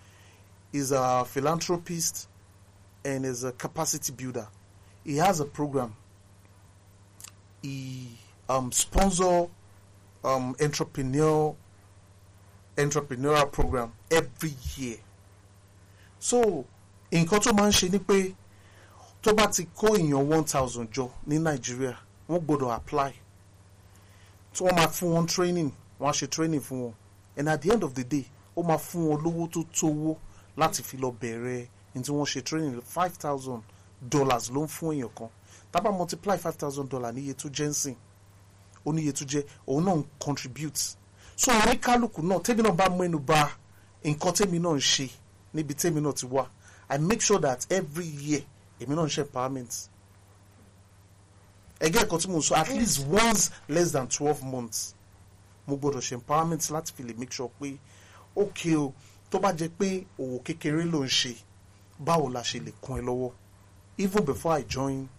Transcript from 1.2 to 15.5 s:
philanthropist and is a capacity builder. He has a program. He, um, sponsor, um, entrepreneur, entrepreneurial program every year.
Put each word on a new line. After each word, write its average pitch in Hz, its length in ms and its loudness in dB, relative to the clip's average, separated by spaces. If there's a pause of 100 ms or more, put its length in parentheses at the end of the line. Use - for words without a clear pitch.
philanthropist 165 1040 -2 (800)
and 135 200 -2
is 123 180 -4
a 127 80 -4
capacity 151 600 -6
builder. 120 360 -8 (560)
He 143 140 -4
has 175 220 4
a 143 60 -2
program. 131 500 -4 (1700)
He, 127 560 -10 (320)
um, 127 220 0
sponsor, 180 800 4 (760)
um, 131 380 0
entrepreneur, 151 960 2 (1200)
entrepreneurial 143 760 2
program 127 400 2 (180)
every 160 440 0 (240)
year. 123 200 -6 (1200)